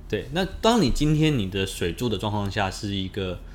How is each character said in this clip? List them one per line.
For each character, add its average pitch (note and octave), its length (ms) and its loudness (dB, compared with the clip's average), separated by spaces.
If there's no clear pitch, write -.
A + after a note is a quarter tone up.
对， G#2 200 -2
那 F3+ 120 0
当 A3+ 380 4
你 A#2+ 80 4
今 D3+ 240 4
天 D3+ 240 4
你 F#2+ 100 0
的 F#2+ 180 0
水 - 240 -2
柱 A#2+ 160 -4
的 G#2 120 0
状 G#2 120 -2
况 G2+ 200 -2
下 F#2+ 200 0
是 G2+ 240 -6
一 F#2+ 140 -2
个， F#2 320 -4